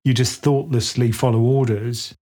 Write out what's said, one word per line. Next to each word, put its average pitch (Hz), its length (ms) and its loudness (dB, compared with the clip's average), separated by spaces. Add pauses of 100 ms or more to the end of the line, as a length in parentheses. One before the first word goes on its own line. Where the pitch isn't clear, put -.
you 131 100 2
just 120 280 -2
thoughtlessly 135 680 0
follow 113 300 0
orders 120 760 0 (220)